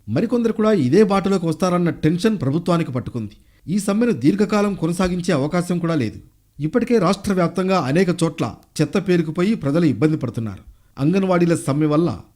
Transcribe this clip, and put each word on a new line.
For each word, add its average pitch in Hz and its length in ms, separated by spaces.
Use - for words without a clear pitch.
మరికొందరు 220 440
కూడా 214 200
ఇదే 165 300
బాటలోకి 190 440
వస్తారన్న 175 440
టెన్షన్ 175 500
ప్రభుత్వానికి 165 520
పట్టుకుంది. 117 440
ఈ 190 100
సమ్మెను 214 340
దీర్ఘకాలం 202 640
కొనసాగించే 180 600
అవకాశం 175 440
కూడా 165 160
లేదు. 113 240
ఇప్పటికే 226 400
రాష్ట్ర 196 340
వ్యాప్తంగా 185 480
అనేక 160 300
చోట్ల 156 320
చెత్త 156 180
పేరుకుపోయి 175 560
ప్రజలు 156 300
ఇబ్బంది 151 320
పడుతున్నారు. 113 460
అంగన్వాడీల 175 560
సమ్మె 151 320
వల్ల 151 340